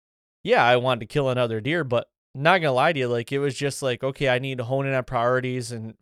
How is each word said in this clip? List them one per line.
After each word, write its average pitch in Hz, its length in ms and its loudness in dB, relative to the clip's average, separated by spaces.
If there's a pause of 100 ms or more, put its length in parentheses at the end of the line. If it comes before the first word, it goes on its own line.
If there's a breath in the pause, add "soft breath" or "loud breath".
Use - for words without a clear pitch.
(420)
Yeah, 196 220 4
I 123 120 6
wanted 123 240 0
to 110 60 -10
kill 139 220 0
another 120 320 0
deer, 147 240 -2
but 120 240 -2 (260)
not 165 280 2
gonna 143 100 2
lie 147 220 4
to 139 40 -4
you, 127 100 0
like, 120 240 -2
it 139 60 0
was 139 160 -2
just 139 280 -4
like, 123 200 -2
okay, 135 280 0
I 127 80 4
need 135 180 -6
to 123 80 -6
hone 135 220 -2
in 135 80 0
on 127 100 0
priorities 127 680 0
and 110 300 -10